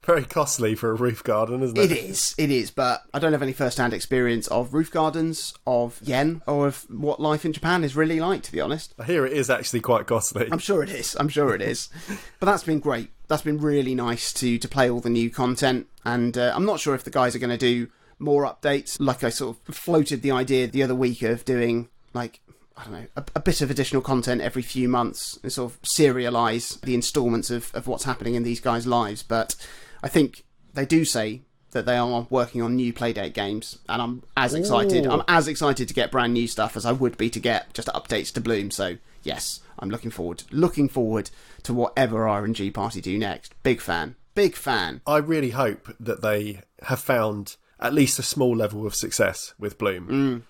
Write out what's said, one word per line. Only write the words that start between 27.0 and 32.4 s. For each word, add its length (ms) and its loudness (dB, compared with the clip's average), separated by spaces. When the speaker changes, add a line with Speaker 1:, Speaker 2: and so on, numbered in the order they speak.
Speaker 2:
of, 240 -6
of 100 -6
what's 200 -4
happening 280 -2
in 100 0
these 180 -4
guys' 260 0
lives. 340 0
But 340 -2
I 60 -6
think 380 2
they 120 -2
do 180 4
say 380 -2
that 140 -2
they 120 2
are 320 0
working 320 0